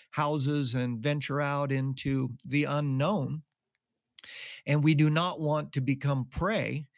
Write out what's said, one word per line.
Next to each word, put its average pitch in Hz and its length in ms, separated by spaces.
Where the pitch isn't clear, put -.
houses 147 640
and 123 260
venture 143 400
out 143 320
into 135 600
the 143 200
unknown, 143 800
and 147 180
we 156 100
do 151 140
not 160 320
want 151 320
to 143 80
become 135 460
prey, 156 600